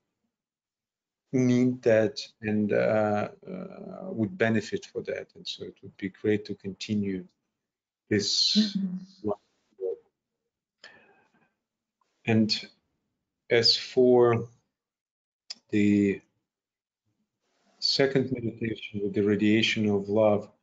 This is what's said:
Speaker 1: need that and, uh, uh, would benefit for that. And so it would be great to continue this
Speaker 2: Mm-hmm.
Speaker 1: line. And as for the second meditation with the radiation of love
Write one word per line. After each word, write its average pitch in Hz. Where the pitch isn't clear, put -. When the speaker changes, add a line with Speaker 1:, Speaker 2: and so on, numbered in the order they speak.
Speaker 1:
need 127
that 110
and, 107
uh, 107
uh, -
would 104
benefit 110
for -
that. 98
And -
so -
it -
would -
be 196
great 208
to -
continue 101
this -
Speaker 2:
Mm-hmm. 185
Speaker 1:
line. -
And 110
as 117
for 123
the 101
second 135
meditation 113
with 101
the 104
radiation 104
of 98
love 104